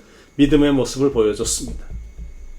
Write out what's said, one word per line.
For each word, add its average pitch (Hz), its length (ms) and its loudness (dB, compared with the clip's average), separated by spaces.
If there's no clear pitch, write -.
믿음의 143 340 4
모습을 131 400 0
보여줬습니다. 113 720 -2